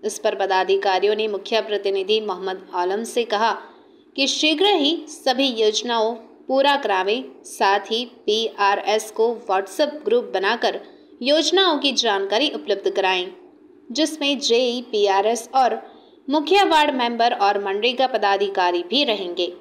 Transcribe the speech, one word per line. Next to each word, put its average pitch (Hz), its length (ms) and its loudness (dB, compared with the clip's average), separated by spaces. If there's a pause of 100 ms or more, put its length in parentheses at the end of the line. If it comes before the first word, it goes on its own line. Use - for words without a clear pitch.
इस 208 140 -6
पर 202 160 0
पदाधिकारियों 190 800 2
ने 220 120 -4
मुखिया 208 340 -2
प्रतिनिधि 196 600 -2
मोहम्मद 190 520 -8
आलम 185 300 -2
से 233 200 -2
कहा 220 280 0 (640)
कि 269 120 2
शीघ्र 311 380 2
ही 330 440 2
सभी 262 380 0
योजनाओं 220 680 0 (320)
पूरा 277 280 2
करावें, 208 480 0 (200)
साथ 202 360 0
ही 220 260 -6
पीआरएस 214 1040 -2
को 226 300 0 (100)
WhatsApp 277 540 -2
group 233 280 0
बनाकर 202 460 -2 (420)
योजनाओं 311 580 2
की 277 120 0
जानकारी 214 580 0
उपलब्ध 190 400 -4
कराएं, 185 380 -2 (640)
जिसमें 285 480 -2
जेई, 240 420 0
पीआरएस 208 760 0
और 247 260 2 (480)
मुखिया 311 340 4
वार्ड 302 320 4
मेंबर 240 380 2
और 202 320 2
मनरेगा 233 420 0
पदाधिकारी 196 840 0
भी 269 140 2
रहेंगे 180 580 -4